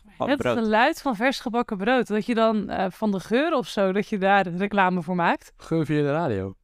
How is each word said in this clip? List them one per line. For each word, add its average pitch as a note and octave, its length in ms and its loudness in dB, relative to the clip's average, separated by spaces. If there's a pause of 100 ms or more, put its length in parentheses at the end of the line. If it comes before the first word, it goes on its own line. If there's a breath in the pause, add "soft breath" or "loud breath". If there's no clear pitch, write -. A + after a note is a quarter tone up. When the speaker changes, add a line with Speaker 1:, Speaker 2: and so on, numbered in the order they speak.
(180)
Speaker 1:
Oh, - 100 -2
Speaker 2:
Het C#4+ 100 2
Speaker 1:
brood. B3 200 0
Speaker 2:
geluid A3+ 440 2
van C4 140 -2
vers A#3 240 0
gebakken A#3 380 -4
brood, A#3 300 2
dat G#3 180 -2
je A#3+ 100 -2
dan, A3 340 2
eh, F#3+ 200 -2
van G#3+ 220 -2
de F#3+ 80 -2
geur C#4 340 0
of B3 140 -2
zo, G3 240 0
dat G3+ 160 -2
je G#3+ 100 -4
daar G3 300 2
reclame F#3 540 0
voor F3+ 140 -4
maakt. F3+ 420 -2
Speaker 3:
Geur D#3+ 280 -2
via D3+ 160 0
de C#3+ 100 0
radio. G#2+ 520 -2